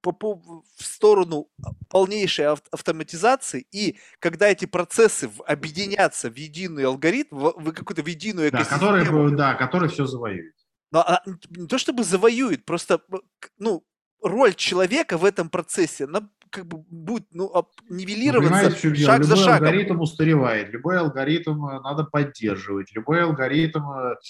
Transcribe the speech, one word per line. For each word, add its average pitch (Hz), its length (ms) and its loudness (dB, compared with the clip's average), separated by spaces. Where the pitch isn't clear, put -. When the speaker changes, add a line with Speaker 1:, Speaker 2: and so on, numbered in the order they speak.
Speaker 1:
по, 180 100 -2
по, 208 240 -6
в 165 480 -20
сторону 180 640 2
полнейшей 190 560 2
ав-, 147 160 0
автоматизации, 165 1000 -2
и 196 260 -4
когда 170 280 2
эти 190 180 0
процессы 180 600 0
в, 104 160 -18
объединятся 156 840 -2
в 113 60 -14
единый 156 500 -6
алгоритм, 156 520 -2
в, 151 200 0
в 160 140 -6
какую-то, 160 300 -8
в 147 60 -10
единую 170 440 -4
Speaker 2:
Да, 117 120 0
который 175 400 2
Speaker 1:
экосистему. - 0 -
Speaker 2:
б-, 147 320 2
да, 139 180 2
который 160 340 0
всё 143 180 -4
завоюет. 110 480 -10
Speaker 1:
Но, 160 80 4
а, 180 260 2
н-, 185 120 -14
не 175 160 -14
то 240 120 -2
чтобы 247 260 -2
завоюет, 202 600 0
просто, 170 340 -2
б-, 185 120 -10
к-, - 180 -20
ну, 202 260 -4
роль 214 320 4
человека 185 640 0
в 165 60 2
этом 190 260 0
процессе, 165 540 -4
она 196 240 -6
как 190 160 -14
бы 165 120 -12
будет, 170 440 -8
ну, 175 200 -6
об-, 175 180 0
Speaker 2:
Ну, 285 100 4
Speaker 1:
нивелироваться - 0 -
Speaker 2:
понимаете, 196 420 4
в - 40 -10
чём 156 160 2
дело? 143 180 6
Speaker 1:
шаг 143 100 6
за 165 120 6
Speaker 2:
Любой - 0 -
Speaker 1:
шагом. 185 420 6
Speaker 2:
алгоритм 190 220 0
устаревает, 135 720 2
любой 156 260 -2
алгоритм, 151 680 -2
э, 135 140 -10
надо 143 240 -4
поддерживать, 104 920 -4
любой 147 280 0
алгоритм, 151 680 0
э, 127 260 -6